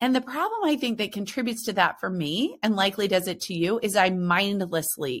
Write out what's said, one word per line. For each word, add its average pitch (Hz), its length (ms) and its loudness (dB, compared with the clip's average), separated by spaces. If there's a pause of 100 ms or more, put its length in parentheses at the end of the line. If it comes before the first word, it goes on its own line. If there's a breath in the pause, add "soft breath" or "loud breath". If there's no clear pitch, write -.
And 254 140 4
the 247 60 2
problem 339 420 -4
I 302 140 2
think 233 200 -2
that 208 140 -2
contributes 226 540 -4
to 208 80 -2
that 180 260 2
for 190 100 -4
me, 185 540 -2
and 214 140 2
likely 196 320 2
does 185 180 2
it 180 140 -4
to - 120 -8
you, 180 300 0
is 202 140 0
I 190 140 6
mindlessly 175 1080 0